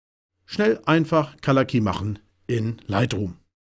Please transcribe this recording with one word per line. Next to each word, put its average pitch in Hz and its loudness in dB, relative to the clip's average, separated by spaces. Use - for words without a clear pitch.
Schnell, 220 0
einfach 156 2
Color 135 2
Key 120 0
machen 104 -2
in 117 -2
Lightroom. 101 -2